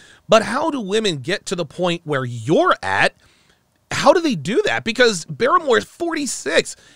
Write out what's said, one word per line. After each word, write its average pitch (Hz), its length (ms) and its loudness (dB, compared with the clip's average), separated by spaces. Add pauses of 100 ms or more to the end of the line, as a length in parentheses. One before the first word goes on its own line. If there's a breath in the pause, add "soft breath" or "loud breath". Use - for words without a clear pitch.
(280 soft breath)
But 214 140 6
how 269 280 -2
do 277 100 -2
women 196 380 -2
get 147 280 -6
to 190 100 -4
the 170 100 -4
point 175 380 -4
where 139 200 -2
you're 131 580 0
at? 98 320 0 (760)
How 247 200 4
do 359 80 2
they 302 140 0
do 180 300 -2
that? 117 200 -2
Because 226 400 2
Barrymore 262 540 2
is 190 60 0
forty-six - 920 -4 (200 soft breath)